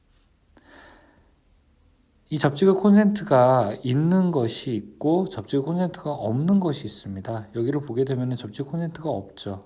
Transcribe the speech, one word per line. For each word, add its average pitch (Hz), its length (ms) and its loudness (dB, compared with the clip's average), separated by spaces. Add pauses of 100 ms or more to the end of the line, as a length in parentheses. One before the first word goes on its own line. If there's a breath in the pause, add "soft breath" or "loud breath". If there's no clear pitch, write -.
(2250 loud breath)
이 151 80 -4
접지극 190 420 2
콘센트가 131 1000 4
있는 165 480 2
것이 127 440 -2
있고 160 540 -2
접지극 131 380 -4
콘센트가 175 440 -4
없는 143 500 0
것이 160 260 -4
있습니다. 101 680 -10
여기를 135 280 -2
보게 131 240 -2
되면은 127 300 -4
접지극 127 360 -10
콘센트가 165 380 -6
없죠. 98 560 -8